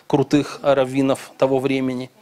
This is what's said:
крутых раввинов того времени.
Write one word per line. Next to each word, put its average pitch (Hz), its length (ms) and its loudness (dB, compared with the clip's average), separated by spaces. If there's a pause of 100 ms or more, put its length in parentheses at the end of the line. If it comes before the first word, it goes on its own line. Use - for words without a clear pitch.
крутых 143 540 0
раввинов 135 760 0
того 135 220 2
времени. 131 500 -4 (120)